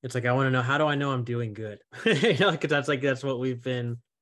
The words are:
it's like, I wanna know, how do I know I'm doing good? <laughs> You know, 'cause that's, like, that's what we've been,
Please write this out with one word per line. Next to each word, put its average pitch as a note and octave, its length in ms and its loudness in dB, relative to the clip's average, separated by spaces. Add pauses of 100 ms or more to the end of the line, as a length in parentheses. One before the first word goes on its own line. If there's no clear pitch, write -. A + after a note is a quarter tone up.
it's B2+ 120 -8
like, B2 100 -2
I B2 80 2
wanna C3+ 180 2
know, B2+ 120 2
how C3+ 160 0
do D3+ 80 2
I D3 80 2
know C#3 160 0
I'm B2+ 140 -2
doing A#2+ 280 -4
good? G#2 260 -10 (140)
<laughs> - 140 -8
You F#3+ 320 4
know, F#3 180 4
'cause D3 140 -2
that's, C#3+ 180 0
like, C#3+ 140 0
that's C3+ 220 0
what C3+ 160 -2
we've B2+ 220 -4
been, A#2+ 360 -4 (240)